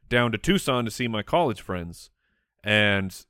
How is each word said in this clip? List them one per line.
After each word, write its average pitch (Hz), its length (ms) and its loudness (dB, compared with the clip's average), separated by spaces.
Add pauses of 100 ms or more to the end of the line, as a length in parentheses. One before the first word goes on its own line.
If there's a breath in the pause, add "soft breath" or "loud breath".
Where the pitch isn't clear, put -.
down 120 240 2
to 110 60 -2
Tucson 131 480 -2
to 107 60 -6
see 123 160 -4
my 110 160 -4
college 156 380 0
friends. 85 480 -10 (540)
And 104 520 2 (140)